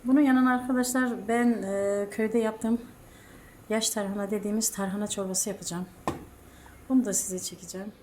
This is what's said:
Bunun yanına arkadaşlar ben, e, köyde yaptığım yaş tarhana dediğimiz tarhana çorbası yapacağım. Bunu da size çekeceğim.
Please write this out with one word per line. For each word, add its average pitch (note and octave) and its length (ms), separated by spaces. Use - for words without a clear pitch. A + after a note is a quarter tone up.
Bunun C4 160
yanına C4 340
arkadaşlar B3 720
ben, A#3 340
e, G3+ 480
köyde A3 280
yaptığım A3 420
yaş A3 200
tarhana G3+ 400
dediğimiz G#3 400
tarhana G3 360
çorbası F#3+ 420
yapacağım. F3+ 380
Bunu C4 160
da G3+ 80
size F#3 260
çekeceğim. F#3 540